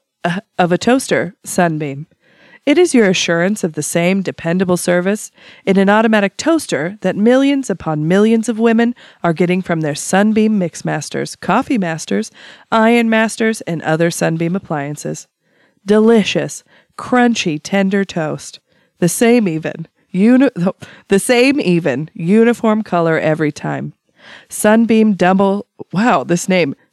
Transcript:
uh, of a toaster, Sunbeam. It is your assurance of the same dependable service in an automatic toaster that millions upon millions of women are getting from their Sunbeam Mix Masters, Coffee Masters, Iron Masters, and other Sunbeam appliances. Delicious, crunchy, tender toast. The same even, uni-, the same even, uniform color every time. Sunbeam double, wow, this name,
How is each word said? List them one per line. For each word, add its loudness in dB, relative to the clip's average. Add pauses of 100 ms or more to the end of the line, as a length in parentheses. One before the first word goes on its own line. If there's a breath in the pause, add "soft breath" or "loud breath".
(240)
uh, -4 (180)
of 2
a 2
toaster, 0
Sunbeam. -4 (560 soft breath)
It 2
is 2
your 4
assurance -2
of -4
the -6
same 0
dependable -2
service -2 (340 loud breath)
in 2
an 4
automatic 2
toaster -2
that -2
millions 2
upon -4
millions 2
of -4
women 2 (300 loud breath)
are 0
getting 0
from -4
their -4
Sunbeam 0
Mix -6
Masters, -6
Coffee -2
Masters, -4 (420 loud breath)
Iron 4
Masters, 0
and -6
other 0
Sunbeam -2
appliances. -8 (580)
Delicious, 2 (340 soft breath)
crunchy, 0
tender 0
toast. -8 (400)
The 2
same 2
even, -8 (240)
uni-, 4 (560 loud breath)
the 2
same 2
even, -2
uniform 2
color 0
every 0
time. -8 (560 loud breath)
Sunbeam 2
double, 2 (260)
wow, 0
this -2
name, 0 (180)